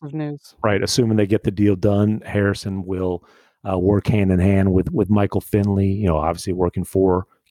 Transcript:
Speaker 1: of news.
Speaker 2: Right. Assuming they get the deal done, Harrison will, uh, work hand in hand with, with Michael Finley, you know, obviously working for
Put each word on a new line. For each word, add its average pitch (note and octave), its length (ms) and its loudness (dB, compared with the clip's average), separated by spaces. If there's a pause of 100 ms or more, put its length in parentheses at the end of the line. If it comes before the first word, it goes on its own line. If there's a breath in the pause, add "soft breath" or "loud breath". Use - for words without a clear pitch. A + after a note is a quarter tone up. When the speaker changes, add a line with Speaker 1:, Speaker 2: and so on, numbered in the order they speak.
Speaker 1:
of C#3+ 100 -14
news. D3 500 -10
Speaker 2:
Right. G#2 200 0
Assuming A2 360 0
they G#2 80 2
get G#2 180 -2
the A2+ 80 0
deal G#2 240 2
done, G#2 500 2
Harrison G2 580 -2
will, F#2 400 -4 (460 soft breath)
uh, F#2 80 0
work G2 300 2
hand G2 240 2
in F2+ 80 2
hand G2 320 2
with, F#2 180 0
with G2+ 180 0
Michael G2+ 320 0
Finley, G2 460 0
you G2 220 -2
know, D#2+ 80 2
obviously E2+ 360 -2
working F2+ 320 -2
for F#2 420 0 (240)